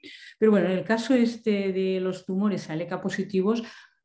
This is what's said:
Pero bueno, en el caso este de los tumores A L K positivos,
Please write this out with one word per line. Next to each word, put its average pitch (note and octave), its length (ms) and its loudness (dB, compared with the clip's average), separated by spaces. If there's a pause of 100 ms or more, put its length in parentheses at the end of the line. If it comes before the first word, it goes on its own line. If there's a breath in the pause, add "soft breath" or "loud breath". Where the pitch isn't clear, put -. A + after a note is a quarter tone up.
(380 loud breath)
Pero A3 120 4
bueno, F#3 180 4
en F#3 100 0
el D#3+ 60 -4
caso A3+ 300 0
este G#3+ 580 0
de F#3+ 280 0
los F#3 240 -4
tumores F#3+ 460 -2
A D#3 40 -6
L E3+ 120 -4
K F3+ 140 -6
positivos, G3 640 -2 (420 loud breath)